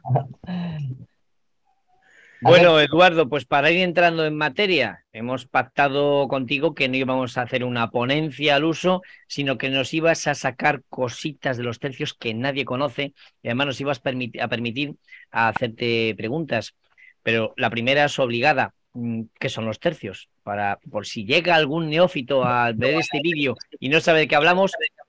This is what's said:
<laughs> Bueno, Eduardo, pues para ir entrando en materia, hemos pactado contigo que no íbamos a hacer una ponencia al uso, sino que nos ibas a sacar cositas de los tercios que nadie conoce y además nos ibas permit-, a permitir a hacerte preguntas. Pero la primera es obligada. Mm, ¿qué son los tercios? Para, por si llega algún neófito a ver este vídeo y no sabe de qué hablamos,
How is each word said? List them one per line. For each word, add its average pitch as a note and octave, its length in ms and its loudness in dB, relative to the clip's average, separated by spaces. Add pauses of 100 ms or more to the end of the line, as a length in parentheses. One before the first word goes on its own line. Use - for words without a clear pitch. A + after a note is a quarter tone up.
<laughs> E3+ 800 -4 (1600)
Bueno, E3+ 320 8
Eduardo, D#3 520 6
pues C#3 160 -4
para D3 260 4
ir F3 80 2
entrando E3+ 460 2
en D3+ 100 -2
materia, D3+ 760 0
hemos B2 320 -6
pactado C#3+ 840 0
contigo C3+ 480 -2
que C3+ 140 0
no C3 80 -2
íbamos C3 400 -2
a B2 60 -2
hacer B2 200 -4
una A#2+ 260 -2
ponencia C#3+ 680 0
al D3 80 0
uso, F3+ 360 0 (280)
sino C3+ 280 -4
que C3+ 120 -4
nos C3+ 240 -4
ibas D#3+ 340 0
a D3 80 0
sacar C#3 540 -2
cositas C3 680 -6
de A#2+ 80 -6
los A#2+ 160 -6
tercios C#3+ 340 -8
que A2+ 200 -6
nadie C3+ 320 -2
conoce C#3 480 -4 (280)
y - 60 -8
además B2 200 0
nos C3 120 -6
ibas C#3 240 -4
permit-, B2+ 380 -6
a A#2 80 -4
permitir A#2+ 460 -6 (360)
a A2+ 160 2
hacerte A2+ 680 -2
preguntas. A#2 580 -4 (460)
Pero A2+ 340 0
la A#2 140 0
primera B2 340 2
es D3 160 0
obligada. B2 540 0 (180)
Mm, A#2 300 -6 (180)
¿qué - 80 -6
son A#2 180 -6
los A2 140 -6
tercios? C3+ 480 -6 (160)
Para, G2+ 360 -4 (120)
por G#2 160 -6
si A2+ 160 -10
llega E3 320 2
algún D#3 340 0
neófito D3+ 540 0
a A#2+ 300 2
ver B2 220 0
este D#3 280 -2
vídeo D3 320 -2 (240)
y C3 80 -6
no D3+ 140 4
sabe E3 180 4
de D#3 80 2
qué D3+ 80 2
hablamos, F3+ 380 4 (360)